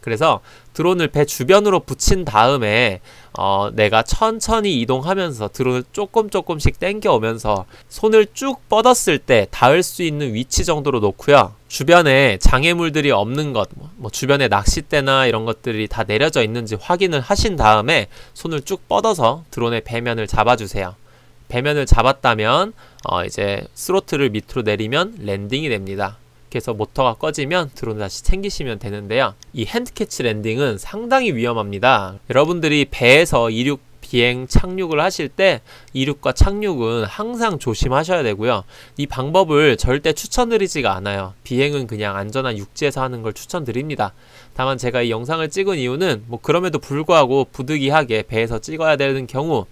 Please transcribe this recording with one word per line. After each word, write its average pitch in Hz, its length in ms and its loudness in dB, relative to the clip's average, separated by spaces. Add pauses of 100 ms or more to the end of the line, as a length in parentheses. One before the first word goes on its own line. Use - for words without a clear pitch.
그래서 117 380 0 (340)
드론을 170 360 0
배 147 160 2
주변으로 185 560 2
붙인 185 420 0
다음에, 110 760 2 (360)
어, 98 360 0
내가 110 300 4
천천히 220 800 0
이동하면서 131 720 -2
드론을 127 400 -2
조금 208 380 -2
조금씩 165 500 -2
당겨오면서 113 840 0 (240)
손을 220 440 4
쭉 - 240 -6 (120)
뻗었을 220 500 4
때 110 320 4
닿을 151 320 4
수 - 200 -6
있는 147 300 -4
위치 127 300 -2
정도로 147 380 0
놓고요. 104 520 4 (140)
주변에 139 680 4
장애물들이 151 760 2
없는 127 400 0
것, 107 240 -2
뭐, 151 220 -18
뭐 110 120 -10
주변에 139 380 0
낚싯대나 135 760 2
이런 110 180 0
것들이 110 460 -4
다 113 160 -4
내려져 123 360 2
있는지 110 380 -2
확인을 175 400 0
하신 190 380 0
다음에 110 500 4 (260)
손을 156 280 -6
쭉 - 260 -8
뻗어서 165 640 2
드론의 117 320 -2
배면을 117 440 -4
잡아주세요. 107 680 -2 (540)
배면을 139 360 -2
잡았다면, 123 840 4 (380)
어, 90 160 -2
이제 101 360 -4 (120)
스로틀을 156 560 -2
밑으로 107 320 -6
내리면 113 580 -2
랜딩이 104 480 -4
됩니다. 98 500 -6 (320)
그래서 120 240 -6
모터가 110 420 -2
꺼지면 151 600 -4
드론을 110 240 -8
다시 98 240 -8
챙기시면 175 560 -2
되는데요. 104 560 -4 (180)
이 113 120 -4
핸드캐치 - 580 -6
랜딩은 113 540 -2
상당히 233 580 -2
위험합니다. 107 840 0 (100)
여러분들이 151 600 2
배에서 131 600 4
이륙, 127 320 -2 (180)
비행, 123 480 0
착륙을 180 540 0
하실 170 260 -2
때 180 340 2 (300)
이륙과 135 400 -2
착륙은 151 720 2
항상 220 560 -4
조심하셔야 147 640 0
되고요. 110 400 -2 (320)
이 143 100 -4
방법을 151 720 0
절대 143 380 -2
추천드리지가 190 840 -2
않아요. 98 380 -6 (100)
비행은 135 440 -2
그냥 104 280 -6
안전한 110 420 -6
육지에서 135 440 -6
하는 123 200 -6
걸 110 120 -6
추천드립니다. 131 800 -6 (400)
다만 131 240 -4
제가 123 240 -2
이 120 100 -2
영상을 147 380 -4
찍은 190 280 -2
이유는 131 500 -2
뭐 117 140 -10
그럼에도 165 380 -2
불구하고 139 720 2
부득이하게 135 720 -2
배에서 113 360 -2
찍어야 156 360 -2
되는 135 320 -2
경우 131 440 -2